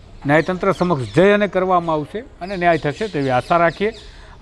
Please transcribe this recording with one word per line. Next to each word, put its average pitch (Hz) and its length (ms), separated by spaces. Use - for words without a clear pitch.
ન્યાયતંત્ર 170 460
સમક્ષ 143 420
જઈ 185 160
અને 208 160
કરવામાં 180 500
આવશે, 151 240
અને 196 360
ન્યાય 175 220
થશે 147 300
તેવી 143 220
આશા 127 260
રાખીએ. 170 360